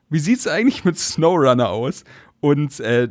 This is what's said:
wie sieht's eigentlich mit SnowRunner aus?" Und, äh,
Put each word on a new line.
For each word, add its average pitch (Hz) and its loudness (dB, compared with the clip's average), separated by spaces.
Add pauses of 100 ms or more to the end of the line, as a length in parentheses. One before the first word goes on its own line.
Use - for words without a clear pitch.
wie 156 -2
sieht's 208 -2
eigentlich 208 0
mit 175 2
SnowRunner 131 2
aus?" 117 -6 (340)
Und, 147 0
äh, 120 0